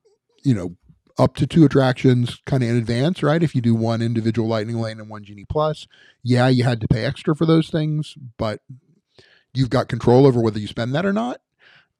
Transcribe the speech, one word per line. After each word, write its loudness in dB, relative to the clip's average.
you 2
know, -4
up 0
to -2
two 6
attractions 2
kinda -2
in 0
advance, -2
right? 2
If -2
you 0
do 2
one 0
individual -2
Lightning -2
Lane -8
and -18
one -14
Genie -20
Plus, -4
yeah, 2
you 2
had -2
to -6
pay 0
extra -4
for -2
those 2
things, -6
but -6
you've 0
got 0
control 6
over 4
whether 0
you -6
spend -6
that -2
or -2
not. -6